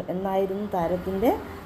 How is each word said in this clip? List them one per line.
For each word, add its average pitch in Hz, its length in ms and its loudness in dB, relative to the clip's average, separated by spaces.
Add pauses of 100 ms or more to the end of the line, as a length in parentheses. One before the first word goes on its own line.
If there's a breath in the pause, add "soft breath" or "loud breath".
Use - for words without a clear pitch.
എന്നായിരുന്നു 190 640 0
താരത്തിൻ്റെ 185 560 2 (360)